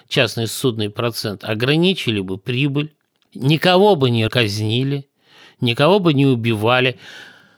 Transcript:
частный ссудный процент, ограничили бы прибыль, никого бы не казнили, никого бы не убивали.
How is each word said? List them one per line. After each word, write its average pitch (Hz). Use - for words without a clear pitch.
частный 117
ссудный 110
процент, 110
ограничили 127
бы 95
прибыль, 139
никого 180
бы 135
не 113
казнили, 117
никого 143
бы 170
не 139
убивали. 120